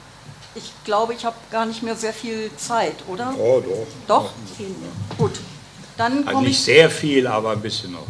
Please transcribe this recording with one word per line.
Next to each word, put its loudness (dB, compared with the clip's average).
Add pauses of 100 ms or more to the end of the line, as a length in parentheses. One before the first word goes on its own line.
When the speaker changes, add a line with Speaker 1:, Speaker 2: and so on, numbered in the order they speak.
(540)
Speaker 1:
Ich -14 (140)
glaube, 2
ich -12
habe -2 (140)
gar 0
nicht -6
mehr -4
sehr -4
viel -6
Zeit, 0 (120)
oder? -4
Speaker 2:
Oh, 6
doch. -4 (200)
Speaker 1:
Doch? 4 (280)
Speaker 2:
Ja. -8 (500)
Speaker 1:
Gut. 0 (560)
Dann 0
Speaker 2:
Also -2
Speaker 1:
komme 4
Speaker 2:
nicht 2
Speaker 1:
ich 0
Speaker 2:
sehr 8
viel, 2
aber 0
ein -4
bisschen -8
noch. -12